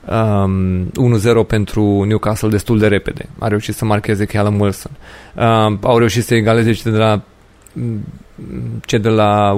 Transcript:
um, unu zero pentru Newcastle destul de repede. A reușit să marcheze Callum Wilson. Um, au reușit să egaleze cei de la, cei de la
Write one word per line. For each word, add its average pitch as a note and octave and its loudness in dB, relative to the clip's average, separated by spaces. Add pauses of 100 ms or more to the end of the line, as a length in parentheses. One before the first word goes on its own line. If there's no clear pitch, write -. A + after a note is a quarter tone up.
um, F#2+ 0
unu A#2+ 2
zero A2+ 2
pentru G#2 0
Newcastle G#2+ 0
destul G#2+ 0
de G#2+ 4
repede. - -2 (100)
A A2+ -4
reușit G#2 -2
să - -6
marcheze G#2+ 0
Callum G#2 0
Wilson. G2+ -2 (440)
Um, A2 2
au A#2+ 4
reușit A#2 2
să B2 0
egaleze A2+ 2
cei A2 -2
de A2 2
la, G#2+ 2 (1600)
cei - -2
de G#2+ 0
la G#2 4